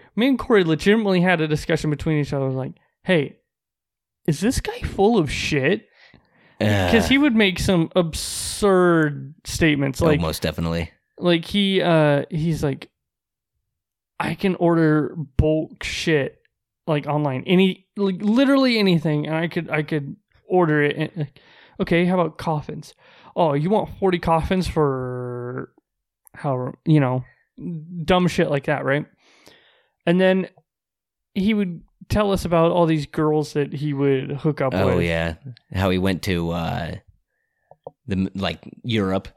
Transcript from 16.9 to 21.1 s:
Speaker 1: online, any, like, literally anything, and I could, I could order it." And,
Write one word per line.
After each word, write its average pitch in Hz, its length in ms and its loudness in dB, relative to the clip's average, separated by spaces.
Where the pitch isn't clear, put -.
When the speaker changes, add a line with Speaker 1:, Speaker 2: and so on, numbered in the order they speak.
Speaker 1:
online, 143 400 -2
any, 185 400 2
like, 196 240 -2
literally 254 580 2
anything, 160 480 2
and 156 80 -4
I 165 120 -2
could, 160 220 -6
I 156 140 -2
could 147 320 -6
order 160 360 2
it." 143 140 0
And, 156 180 -4